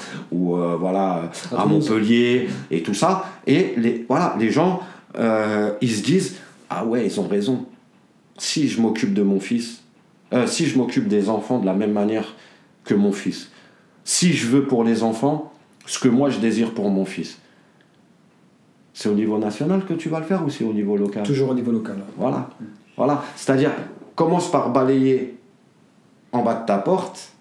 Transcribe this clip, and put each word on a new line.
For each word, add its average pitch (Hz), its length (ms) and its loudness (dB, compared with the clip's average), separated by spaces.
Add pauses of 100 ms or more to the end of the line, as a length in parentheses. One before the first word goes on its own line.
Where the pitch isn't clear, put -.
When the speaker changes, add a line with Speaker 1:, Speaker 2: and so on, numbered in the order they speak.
(320)
Speaker 1:
ou, 87 240 0
euh, 85 200 0
voilà, 92 540 -2 (220)
Speaker 2:
À 120 100 -2
Speaker 1:
à - 0 -
Speaker 2:
Toulouse. 104 260 2
Speaker 1:
Montpellier, 117 600 4 (220)
et 82 100 0
tout 101 140 -2
ça. 185 300 2 (200)
Et 156 320 2
les, 117 320 0
voilà, 160 300 0
les 113 100 2
gens, 170 300 2 (400)
euh, 107 600 2
ils 120 100 0
se 104 100 -2
disent, « 151 360 0 (340)
Ah 90 120 -4
ouais, 113 220 0
ils 101 140 -2
ont 90 80 -2
raison. 101 400 -2 (720)
Si - 280 -2
je 110 140 0
m'occupe 104 320 2
de 101 80 2
mon 98 180 2
fils, - 440 -4 (500)
euh, 120 140 2
si - 180 -2
je 131 140 2
m'occupe 117 280 0
des 101 220 2
enfants 110 300 -2
de 98 80 0
la 92 80 0
même 104 180 0
manière 107 400 0 (500)
que 113 120 0
mon 101 160 4
fils, - 400 -6 (520)
si 175 300 2
je 117 140 -2
veux 135 180 4
pour 123 180 2
les 113 200 2
enfants 139 500 0 (320)
ce - 140 -8
que 131 100 4
moi 131 220 4
je 104 80 -4
désire 110 320 0
pour 101 180 -2
mon 95 160 0
fils, - 320 -10 (1600)
c'est - 140 -4
au 104 40 2
niveau 107 240 0
national 147 480 -2
que 170 80 -4
tu 165 160 -6
vas 156 120 -2
le 156 40 -8
faire 185 180 -2
ou 143 60 -2
c'est 123 140 -6
au 110 100 -2
niveau 104 240 0
local ? » 101 260 -2
Speaker 2:
Toujours 131 280 2
au - 20 0
niveau 117 180 -2
local. 98 260 -2 (200)
Speaker 1:
Voilà. 127 320 -2 (480)
Voilà. 143 260 0 (120)
C'est-à-dire, 135 340 2 (460)
commence 170 340 2
par 120 220 2
balayer 131 600 2 (1000)
en 117 120 0
bas 113 120 2
de - 100 -8
ta 101 140 2
porte - 600 -2